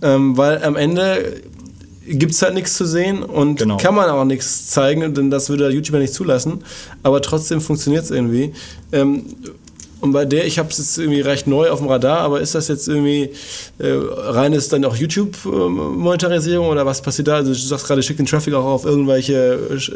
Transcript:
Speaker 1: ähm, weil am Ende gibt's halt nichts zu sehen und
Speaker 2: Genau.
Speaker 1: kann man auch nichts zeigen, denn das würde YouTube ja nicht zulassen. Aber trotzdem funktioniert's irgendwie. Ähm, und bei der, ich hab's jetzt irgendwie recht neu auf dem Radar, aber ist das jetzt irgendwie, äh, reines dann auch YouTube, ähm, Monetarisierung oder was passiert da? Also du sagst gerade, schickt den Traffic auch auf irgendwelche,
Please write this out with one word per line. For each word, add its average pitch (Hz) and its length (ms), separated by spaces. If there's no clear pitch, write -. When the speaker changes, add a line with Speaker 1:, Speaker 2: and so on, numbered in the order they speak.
Speaker 1:
ähm, 135 360
weil 147 240
am 147 140
Ende 180 580
gibt's 160 360
halt 185 120
nichts 185 220
zu 180 100
sehen 180 360
und 147 360
Speaker 2:
Genau. 107 200
Speaker 1:
kann 180 160
man 196 160
auch 139 140
nichts - 460
zeigen, 151 440
denn 139 160
das 139 180
würde 143 220
YouTube 147 240
ja 143 60
nicht 135 140
zulassen. 160 480
Aber 135 200
trotzdem 156 400
funktioniert's 156 480
irgendwie. 127 420
Ähm, 139 320
und 139 100
bei 139 140
der, 151 200
ich 156 120
hab's 156 180
jetzt 147 220
irgendwie 147 240
recht 139 240
neu 147 240
auf 147 80
dem 143 100
Radar, 131 300
aber 151 240
ist 147 120
das 156 140
jetzt 147 200
irgendwie, 143 420
äh, 139 100
reines 139 800
dann 143 160
auch 123 120
YouTube, 165 380
ähm, 180 520
Monetarisierung 175 680
oder 147 160
was 135 160
passiert 143 280
da? 151 80
Also 139 180
du 120 40
sagst 131 280
gerade, 139 160
schickt 147 160
den 139 80
Traffic 151 260
auch 131 140
auf 135 180
irgendwelche, 135 720